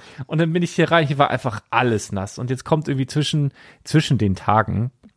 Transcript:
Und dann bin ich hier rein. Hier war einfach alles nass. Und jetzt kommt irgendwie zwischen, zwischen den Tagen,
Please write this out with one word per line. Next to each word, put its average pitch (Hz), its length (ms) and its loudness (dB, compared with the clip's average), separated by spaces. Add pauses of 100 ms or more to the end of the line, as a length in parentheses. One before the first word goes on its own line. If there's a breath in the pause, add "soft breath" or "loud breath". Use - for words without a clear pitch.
(260 loud breath)
Und 156 140 -2
dann 165 120 2
bin 175 100 0
ich 170 100 -2
hier 165 200 2
rein. 165 140 4
Hier 139 120 -4
war 143 120 4
einfach 117 300 -4 (100)
alles 117 420 2
nass. 98 260 -6
Und 123 120 -8
jetzt 131 140 -4
kommt 156 240 0
irgendwie 135 180 -2
zwischen, 147 460 -2 (320 loud breath)
zwischen 147 340 2
den 98 160 2
Tagen, 104 560 0 (260)